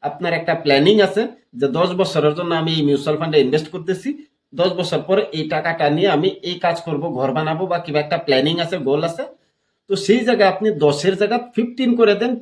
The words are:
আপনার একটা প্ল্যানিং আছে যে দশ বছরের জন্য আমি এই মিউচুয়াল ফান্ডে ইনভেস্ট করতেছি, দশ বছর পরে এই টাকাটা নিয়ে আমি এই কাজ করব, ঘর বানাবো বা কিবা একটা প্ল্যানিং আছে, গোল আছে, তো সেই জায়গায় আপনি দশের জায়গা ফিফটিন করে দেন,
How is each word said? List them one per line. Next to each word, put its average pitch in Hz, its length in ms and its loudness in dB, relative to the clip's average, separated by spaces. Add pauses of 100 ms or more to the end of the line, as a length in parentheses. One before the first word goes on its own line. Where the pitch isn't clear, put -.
আপনার 170 300 -4
একটা 165 160 -2 (100)
প্ল্যানিং 147 320 6 (100)
আছে 202 160 -2 (380)
যে 139 60 2 (120)
দশ 175 120 2 (100)
বছরের 151 380 0
জন্য 175 140 -4 (100)
আমি 160 160 -2
এই 151 100 0
মিউচুয়াল 143 320 0
ফান্ডে 156 240 0
ইনভেস্ট 151 300 0
করতেছি, 180 340 -6 (520)
দশ 180 180 2
বছর 165 300 -4
পরে 202 140 2 (160)
এই 156 60 -4 (100)
টাকাটা 151 320 -2 (100)
নিয়ে 185 200 2
আমি 165 120 0 (200)
এই 180 160 -6
কাজ 170 120 0 (100)
করব, 147 160 -4 (160)
ঘর 135 180 0
বানাবো 156 360 -2
বা 175 120 0
কিবা 151 200 0
একটা 160 220 -2
প্ল্যানিং 143 280 2 (100)
আছে, 165 120 -4 (120)
গোল 143 200 2
আছে, 254 160 -8 (640)
তো - 40 -4 (120)
সেই 233 220 4
জায়গায় 202 280 4
আপনি 214 140 -2 (160)
দশের 160 360 2
জায়গা 208 180 0 (160)
ফিফটিন 240 360 0 (100)
করে 208 200 6
দেন, 240 100 0 (120)